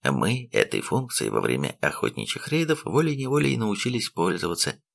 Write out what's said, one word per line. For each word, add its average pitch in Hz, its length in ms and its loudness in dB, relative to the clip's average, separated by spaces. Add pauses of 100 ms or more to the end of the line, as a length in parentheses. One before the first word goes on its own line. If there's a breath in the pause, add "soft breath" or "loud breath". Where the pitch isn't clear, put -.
Мы 98 500 0
этой 50 280 2
функцией 123 500 -2
во 52 120 2
время 64 400 0
охотничьих - 680 -2
рейдов 156 380 0
волей-неволей 139 720 2
научились 113 500 0
пользоваться 85 720 0 (140)